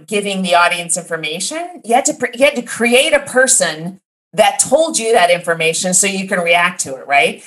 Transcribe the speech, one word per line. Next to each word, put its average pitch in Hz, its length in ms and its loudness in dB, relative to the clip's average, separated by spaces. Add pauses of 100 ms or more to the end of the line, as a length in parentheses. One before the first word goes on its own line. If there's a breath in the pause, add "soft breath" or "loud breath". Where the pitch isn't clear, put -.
giving 202 360 -2
the 175 120 0
audience 175 420 2
information, 180 880 -8
you 233 100 0
had 277 120 4
to 294 80 -2
pre-, 240 200 -6
you 240 100 2
had 285 120 4
to 240 60 -4
create 240 500 0
a 285 80 4
person 185 800 0 (320)
that 202 260 2
told 320 400 2
you 226 140 0
that 175 180 4
information 170 640 -2
so 196 140 2
you 190 180 -4
can 196 140 -2
react 175 400 0
to 143 160 -8
it, - 100 -16
right? 143 400 0